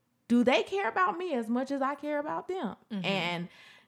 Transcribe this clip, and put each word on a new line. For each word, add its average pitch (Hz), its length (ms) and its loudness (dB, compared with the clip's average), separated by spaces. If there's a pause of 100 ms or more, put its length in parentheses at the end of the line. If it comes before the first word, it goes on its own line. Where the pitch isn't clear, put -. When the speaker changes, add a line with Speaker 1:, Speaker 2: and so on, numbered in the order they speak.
(280)
Speaker 1:
do 240 160 6
they 269 200 4
care 392 240 -2
about 370 300 2
me 349 160 -4
as 233 140 -2
much 254 240 -2
as 277 100 -2
I 269 140 0
care 294 240 -4
about 320 280 -6
them? 359 280 -4 (160)
Speaker 2:
Mm-hmm. 196 140 -4
Speaker 1:
And 175 420 0 (400)